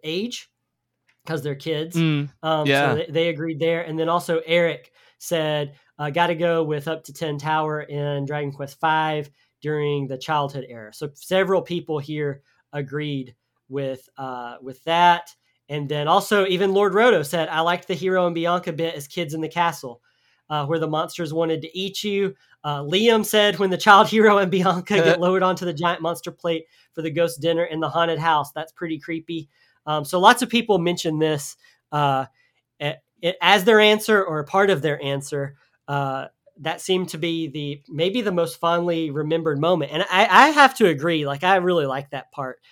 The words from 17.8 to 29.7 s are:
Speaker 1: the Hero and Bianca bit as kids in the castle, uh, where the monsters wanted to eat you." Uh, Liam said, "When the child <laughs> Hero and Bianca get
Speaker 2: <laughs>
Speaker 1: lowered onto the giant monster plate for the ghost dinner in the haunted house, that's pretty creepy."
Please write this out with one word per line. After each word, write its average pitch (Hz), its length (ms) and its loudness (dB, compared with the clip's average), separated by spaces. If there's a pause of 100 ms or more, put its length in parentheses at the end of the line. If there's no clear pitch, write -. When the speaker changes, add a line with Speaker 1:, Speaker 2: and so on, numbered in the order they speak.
Speaker 1:
the 185 60 -4
Hero 185 320 0
and 170 80 -2
Bianca 175 380 -2
bit 165 220 -4
as 143 120 -12
kids 160 280 -8
in 160 80 -6
the 156 60 -4
castle, 156 520 -4 (480)
uh, 151 180 -2
where 165 120 -2
the 160 100 -2
monsters 156 460 -4
wanted 160 280 -2
to 165 160 -12
eat 196 240 -6
you." 196 320 -2 (300)
Uh, 143 160 -4
Liam 214 460 4
said, 208 320 2
"When 196 120 2
the 180 60 0
child 208 320 8
<laughs> 214 60 -2
Hero 214 240 6
and 185 120 2
Bianca 180 440 0
get 165 260 4
Speaker 2:
<laughs> - 0 -
Speaker 1:
lowered 185 220 2
onto 185 240 0
the 170 80 -4
giant 170 260 -2
monster 165 300 -6
plate 165 340 -4 (300)
for 160 80 -8
the 160 80 -6
ghost 165 320 -2
dinner 170 220 0
in 160 160 -4
the 147 100 -2
haunted 165 280 0
house, 151 340 0
that's 156 200 -10
pretty 160 260 -8
creepy." 165 520 -10 (360)